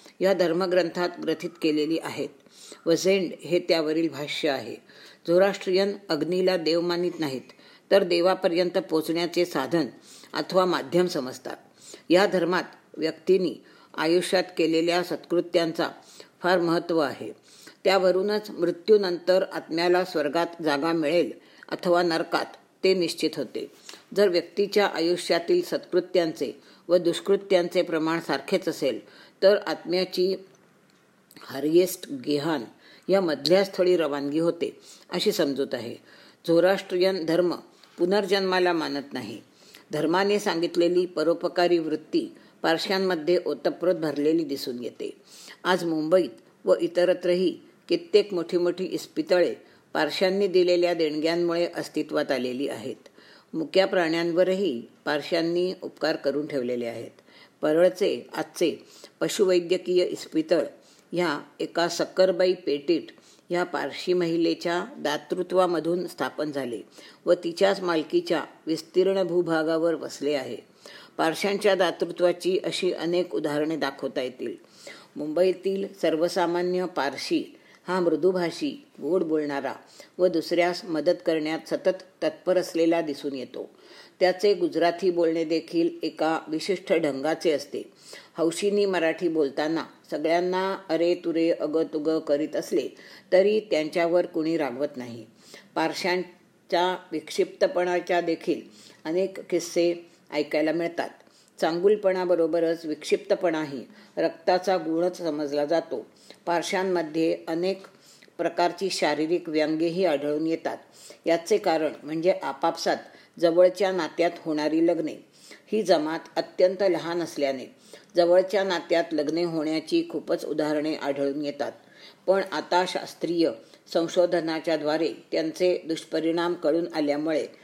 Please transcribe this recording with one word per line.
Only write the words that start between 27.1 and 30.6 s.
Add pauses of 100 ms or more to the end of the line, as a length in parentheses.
प्रमाण
सारखेच
असेल, (420)
तर (100)
आत्म्याची (1040)